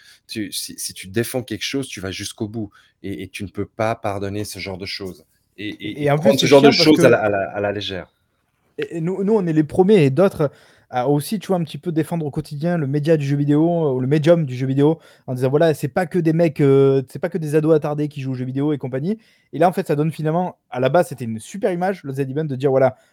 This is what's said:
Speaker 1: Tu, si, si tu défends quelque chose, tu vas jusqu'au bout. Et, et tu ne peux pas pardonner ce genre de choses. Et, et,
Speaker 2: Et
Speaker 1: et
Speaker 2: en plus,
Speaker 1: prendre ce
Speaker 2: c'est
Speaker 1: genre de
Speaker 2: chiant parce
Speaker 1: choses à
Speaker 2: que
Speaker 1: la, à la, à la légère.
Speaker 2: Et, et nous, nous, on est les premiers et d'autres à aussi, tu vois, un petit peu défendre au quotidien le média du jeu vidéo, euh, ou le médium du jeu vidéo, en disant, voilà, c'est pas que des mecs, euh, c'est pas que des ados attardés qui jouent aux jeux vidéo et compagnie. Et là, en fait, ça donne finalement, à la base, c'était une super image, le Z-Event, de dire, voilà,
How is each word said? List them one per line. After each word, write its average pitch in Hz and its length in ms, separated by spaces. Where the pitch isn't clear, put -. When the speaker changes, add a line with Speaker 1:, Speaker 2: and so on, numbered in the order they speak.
Speaker 1:
Tu, 107 240
si, - 280
si - 160
tu - 140
défends 117 340
quelque 107 200
chose, 135 240
tu - 140
vas 95 100
jusqu'au 101 380
bout. 104 220
Et, 95 200
et 95 60
tu - 160
ne 95 40
peux 98 180
pas 110 280
pardonner 101 500
ce 98 140
genre 92 200
de 95 80
choses. 90 400
Et, 104 100
et, 107 320
Speaker 2:
Et - 40
Speaker 1:
et 143 60
Speaker 2:
en 147 60
plus, 151 60
Speaker 1:
prendre - 180
ce 170 60
Speaker 2:
c'est 127 40
Speaker 1:
genre 139 120
de 143 80
Speaker 2:
chiant 165 140
parce 151 120
Speaker 1:
choses 170 80
à 127 40
Speaker 2:
que 120 40
Speaker 1:
la, 110 80
à 107 80
la, 98 220
à 104 100
la 101 120
légère. 95 360
Speaker 2:
Et, 151 180
et 165 40
nous, 185 220
nous, 202 120
on 196 120
est 165 60
les 156 120
premiers 185 400
et 139 60
d'autres 156 400
à 123 180
aussi, 147 320
tu - 80
vois, 190 80
un 175 80
petit 143 140
peu 175 120
défendre 160 340
au 143 60
quotidien 156 480
le 143 80
média 147 300
du 143 100
jeu 143 100
vidéo, 151 520
euh, 131 60
ou 127 60
le 127 60
médium 156 400
du 127 80
jeu 127 120
vidéo, 143 340
en 127 80
disant, 127 160
voilà, 151 240
c'est 143 140
pas 185 180
que 180 140
des 160 120
mecs, 160 280
euh, 135 480
c'est - 100
pas 180 100
que 165 100
des 156 180
ados 156 180
attardés 147 340
qui 143 120
jouent 131 120
aux 127 40
jeux 127 80
vidéo 139 280
et 143 60
compagnie. 139 400
Et 143 60
là, 165 100
en 180 40
fait, 180 160
ça 151 80
donne 156 160
finalement, 160 460
à 127 80
la 131 120
base, 170 180
c'était 127 160
une 110 160
super 202 320
image, 180 320
le 139 80
Z-Event, 139 320
de 143 100
dire, 131 160
voilà, 131 260